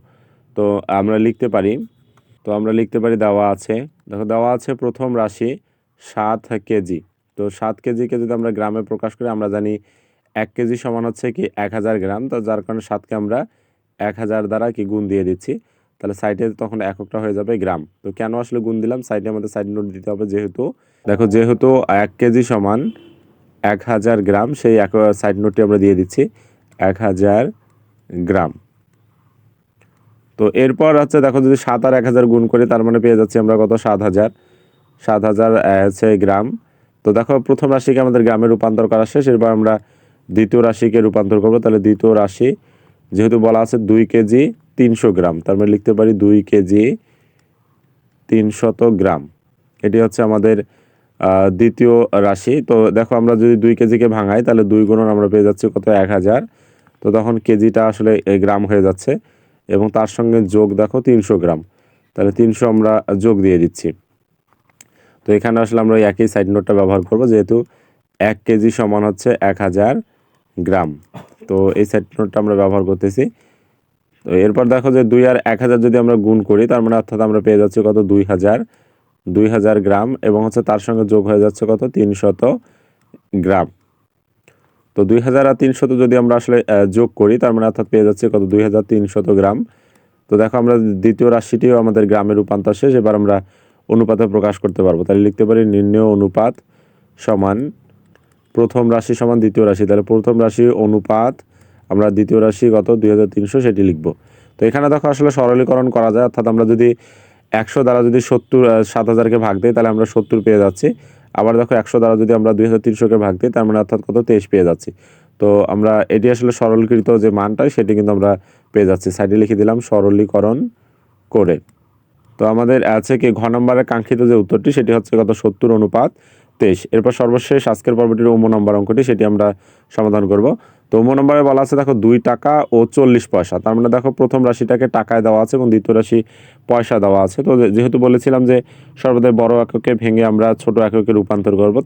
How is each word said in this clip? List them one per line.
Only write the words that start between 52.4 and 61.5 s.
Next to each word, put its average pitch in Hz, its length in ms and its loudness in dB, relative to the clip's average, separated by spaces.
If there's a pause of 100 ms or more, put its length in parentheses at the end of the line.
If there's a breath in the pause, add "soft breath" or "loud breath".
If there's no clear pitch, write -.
তো 120 60 2 (240)
দেখো 113 220 -2
আমরা 117 220 2
যদি 117 120 4 (100)
দুই 117 140 4
কেজিকে 117 280 2 (100)
ভাঙাই, 104 300 0
তাহলে 117 160 2 (100)
দুই 107 160 4
গুণন 110 260 2
আমরা 104 180 2
পেয়ে 104 160 2
যাচ্ছি 104 160 -2 (100)
কত, 98 120 -4 (160)
এক 95 140 -2
হাজার। 101 240 0 (640 soft breath)
তো - 40 -6 (100)
তখন 110 180 -2 (120)
কেজিটা 110 440 2
আসলে, 107 220 0 (200)
এ, - 100 4
গ্রাম 101 280 0
হয়ে 101 160 2
যাচ্ছে, 95 260 -2 (560)
এবং 98 180 0 (100)
তার 110 200 0
সঙ্গে 117 220 0 (160)
যোগ 104 140 4 (120)
দেখো 107 180 -2 (100)
তিনশো 113 340 2
গ্রাম, 82 180 -2 (540)